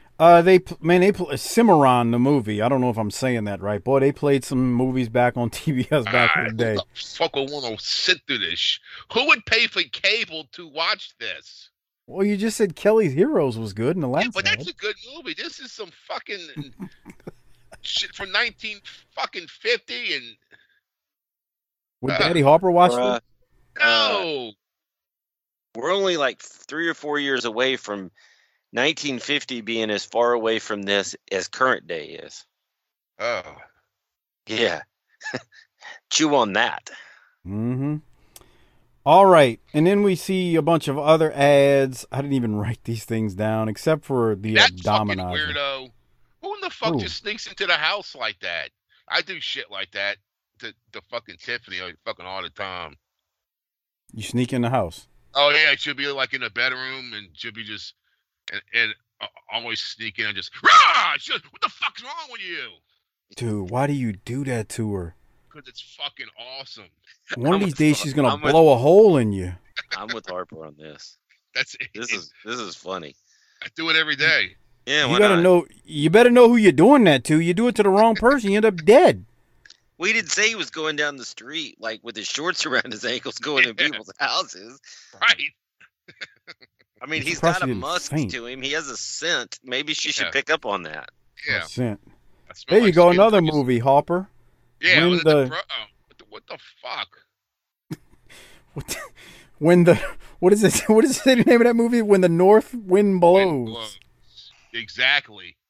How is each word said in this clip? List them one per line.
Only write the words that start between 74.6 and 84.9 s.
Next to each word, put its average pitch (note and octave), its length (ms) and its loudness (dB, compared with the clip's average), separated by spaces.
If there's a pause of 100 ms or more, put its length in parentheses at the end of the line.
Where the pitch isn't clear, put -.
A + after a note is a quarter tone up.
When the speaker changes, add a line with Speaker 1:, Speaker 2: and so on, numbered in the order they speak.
Speaker 3:
Yeah, D3 200 0
Speaker 1:
You B2 60 0
Speaker 3:
why - 60 2
Speaker 1:
gotta G3+ 180 4
Speaker 3:
not? E3+ 60 2
Speaker 1:
know, F3+ 240 4 (180)
you D3+ 260 -2
better A#3 200 8
know A#3+ 180 8
who A#3+ 80 4
you're G#3 160 6
doing G3+ 320 8
that C#3+ 200 4
to. D#3 160 2
You E3+ 140 2
do A3+ 140 2
it A#3 80 -2
to G#3+ 60 4
the G3+ 80 2
wrong A3 240 4
person, A3+ 360 0
you G3 60 2
end G#3+ 100 2
up G3+ 180 0
dead. F#3 400 6 (720)
Speaker 3:
We F#3+ 140 -2
didn't A3 180 -4
say G#3+ 180 0
he A3+ 60 -6
was E3 160 -8
going D#3 260 -6
down C#3+ 200 -4
the A#2+ 80 -16
street, C#3 560 -14
like, A2 240 -10
with A2 120 -14
his G#2 120 -10
shorts E3+ 380 -6
<laughs> - 0 -
around B2 260 -2
his G#2+ 120 -10
ankles, B2 340 -8
going D3 260 0
to A2+ 120 -2
Speaker 2:
Yeah. D#3 140 0
Speaker 3:
people's G#2+ 280 -14
houses. B2+ 640 -8 (400)